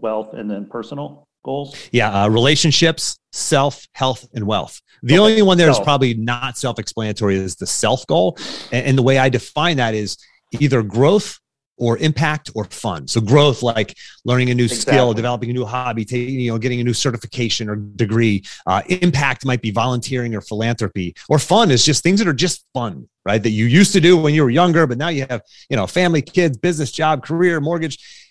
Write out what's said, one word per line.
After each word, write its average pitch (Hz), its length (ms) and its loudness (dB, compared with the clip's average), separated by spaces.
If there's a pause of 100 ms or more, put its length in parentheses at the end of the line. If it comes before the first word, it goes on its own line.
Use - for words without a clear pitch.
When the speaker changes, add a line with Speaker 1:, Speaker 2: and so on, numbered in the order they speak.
Speaker 1:
wealth, 110 320 -4
and 107 160 -10
then 101 160 -8
personal 143 600 -12 (160)
goals. 139 320 -8 (160)
Speaker 2:
Yeah. 104 320 2
Uh, 104 60 2
relationships, 147 880 2 (120)
self, - 640 -2
health, 131 400 -4
and 104 140 -6
wealth. 101 340 -4 (220)
The 143 160 4
Speaker 1:
Okay. - 0 -
Speaker 2:
only 220 240 6
one 185 160 4
there 160 100 6
is 131 60 6
Speaker 1:
Self. 101 100 -2
Speaker 2:
probably 131 300 2
not 120 420 -6
self-explanatory 107 800 -4
is 95 200 -4
the 95 120 -10
self - 400 -2
goal. 175 300 0 (340)
And, 123 160 -2
and 135 100 4
the 127 60 4
way 135 160 4
I 131 100 4
define 147 480 -2
that 113 160 0
is 107 240 -4 (420)
either 135 220 2
growth 131 560 0 (400)
or 117 200 0
impact 151 560 -2
or 104 120 -6
fun. 82 420 -8
So - 120 -2
growth, 131 440 4
like 113 340 -2 (260)
learning 123 280 0
a 123 40 0
new 123 120 2
skill, 123 260 -2
Speaker 1:
Exactly. 123 220 4
Speaker 2:
developing 120 340 -4
a 120 40 -4
new 123 120 -4
hobby, 117 400 -6
taking, 127 340 -4
you 120 120 -2
know, 113 80 -2
getting 123 200 -2
a 120 40 -2
new 120 100 0
certification 117 760 -4
or 104 80 -6
degree. 104 680 0 (240)
Uh, 95 200 0
impact 147 560 0
might 127 200 -2
be 110 80 -2
volunteering 120 640 -4
or 98 60 -6
philanthropy, 107 760 -4 (120)
or 147 120 2
fun 196 320 2
is 123 120 4
just 143 200 0
things 190 160 2
that 208 80 0
are 156 60 0
just 160 420 -4
fun, 104 340 -8 (160)
right? 104 160 0
That 113 80 -2
you 107 160 0
used 151 280 4
to 190 60 4
do 175 160 8
when 156 200 2
you 156 80 4
were 123 80 2
younger, 165 340 4
but 120 140 -4
now 156 100 -4
you 139 180 -4
have, 120 140 -6 (300)
you 147 40 0
know, 101 120 0
family, 175 340 2
kids, 160 360 0
business, 160 340 -2
job, 156 320 -2
career, 165 360 0
mortgage, 160 380 -4 (340)